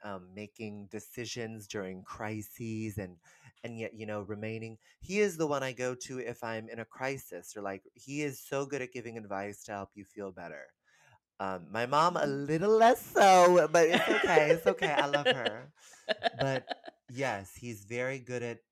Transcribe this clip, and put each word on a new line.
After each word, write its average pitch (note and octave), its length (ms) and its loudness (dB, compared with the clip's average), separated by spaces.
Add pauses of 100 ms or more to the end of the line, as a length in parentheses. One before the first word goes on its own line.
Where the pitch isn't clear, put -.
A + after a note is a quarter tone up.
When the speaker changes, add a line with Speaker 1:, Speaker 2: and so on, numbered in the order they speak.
Speaker 1:
um, F#2 320 -12
making G#2 520 -12
decisions A2 800 -10
during F#2+ 360 -8
crises A2 960 -8
and, F2+ 180 -10 (460)
and A#2 160 -10
yet, A2 160 -8
you A2 100 -12
know, G#2+ 160 -6
remaining. A2 560 -10 (240)
He F#3+ 180 -4
is G3 180 0
the D#3+ 100 0
one C#3+ 160 -2
I C3 100 -4
go B2 220 -4
to B2+ 240 -10
if A#2 240 -8
I'm A2 260 -6
in A2+ 100 -10
a A2 60 -10
crisis, C3 720 -8
or, G#2 40 -10
like, G2 220 -8 (120)
he C#3+ 260 -10
is C#3+ 180 -6
so C#3 280 -6
good C#3 160 -6
at B2+ 100 -10
giving A#2 240 -10
advice G2+ 460 -8
to - 80 -14
help G2 240 -8
you G2+ 100 -16
feel G2 260 -10
better. E2 360 -14 (720)
Um, F#2+ 320 -4
my A2+ 140 0
mom, D#3 320 4
a - 80 2
Speaker 2:
Mm-hmm. C#3 100 0 (120)
Speaker 1:
little F3+ 300 2
less A3+ 280 6
so, F3+ 680 8
but E3 160 8
it's - 200 4
okay. D3+ 440 4
It's E3 160 2
okay. F#3+ 240 2
I C#3+ 160 2
love C#3+ 240 2
her. B2 420 -6 (340)
Speaker 2:
<laughs> - 260 -2
Speaker 1:
But C3 340 -2 (420)
yes, A#2 460 -4
he's A2 300 -12
very B2 340 -4
good A#2+ 240 -8
at, A#2 160 -8 (120)